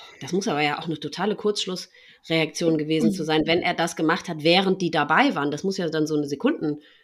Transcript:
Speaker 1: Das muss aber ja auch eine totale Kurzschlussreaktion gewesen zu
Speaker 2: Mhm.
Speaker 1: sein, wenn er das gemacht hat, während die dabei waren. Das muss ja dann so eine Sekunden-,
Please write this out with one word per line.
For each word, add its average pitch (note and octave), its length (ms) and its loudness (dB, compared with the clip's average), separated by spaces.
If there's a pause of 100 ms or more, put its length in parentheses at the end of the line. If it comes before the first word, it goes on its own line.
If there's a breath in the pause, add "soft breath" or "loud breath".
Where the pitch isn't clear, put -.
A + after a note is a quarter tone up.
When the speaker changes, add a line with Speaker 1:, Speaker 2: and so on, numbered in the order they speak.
(200 loud breath)
Speaker 1:
Das C#3+ 120 -12
muss G3 160 0
aber D3 140 0
ja D3 160 0
auch D#3+ 80 -10
eine D#3+ 120 -4
totale F#3 380 -4
Kurzschlussreaktion E3 1400 -2
gewesen D#3 340 2
zu F3 100 -4
Speaker 2:
Mhm. D3+ 40 -6
Speaker 1:
sein, D#3 200 2
wenn E3+ 160 2
er F3 120 -2
das - 220 -2
gemacht D#3+ 320 0
hat, D#3+ 140 -6
während F#3 380 4
die F3 100 0
dabei E3+ 440 2
waren. D3 160 -2
Das D3 140 -6
muss F#3+ 120 -2
ja F3 120 -2
dann D#3 180 0
so D3+ 100 -2
eine D3 120 0
Sekunden-, D3 520 -2 (240 soft breath)